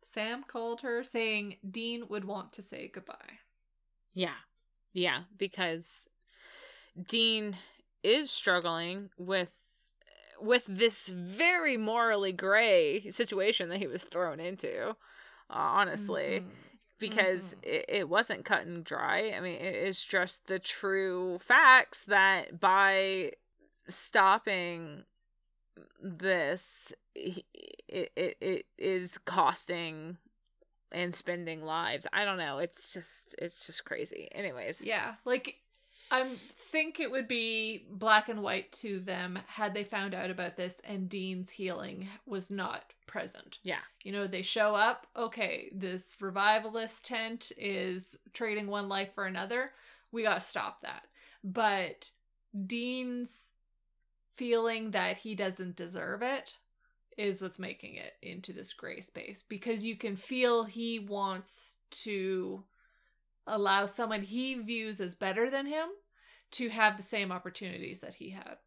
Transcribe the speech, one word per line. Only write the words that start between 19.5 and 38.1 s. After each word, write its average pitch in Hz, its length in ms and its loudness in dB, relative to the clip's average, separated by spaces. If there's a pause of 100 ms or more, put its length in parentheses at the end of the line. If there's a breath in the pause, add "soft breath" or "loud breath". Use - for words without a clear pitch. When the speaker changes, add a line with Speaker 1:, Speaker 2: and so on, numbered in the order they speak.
Speaker 2:
it 185 140 -4
is 185 300 0
just 185 420 0
the 190 140 -2
true 185 800 -2
facts 254 640 10
that 190 560 4
by 190 720 6 (560)
stopping 175 1160 4 (1000)
this, 180 920 0 (220)
he, - 280 -6 (440)
it, - 280 -4
it, 175 240 -2
it - 260 -2 (120)
is 185 400 -2
costing 170 1000 0 (760)
and 180 220 -2
spending 170 520 -4
lives. 156 480 -2
I 202 100 4
don't 196 140 0
know. 143 220 -2
It's - 340 -2
just, - 460 -10
it's - 260 -8
just - 180 -6
crazy. - 480 -6
Anyways. 131 540 -6
Speaker 1:
Yeah. 220 300 -2 (100)
Like, 254 300 0 (560 soft breath)
I 262 160 4 (420)
think 311 300 0
it 285 120 0
would 254 160 -2
be 226 600 -2
black 214 400 4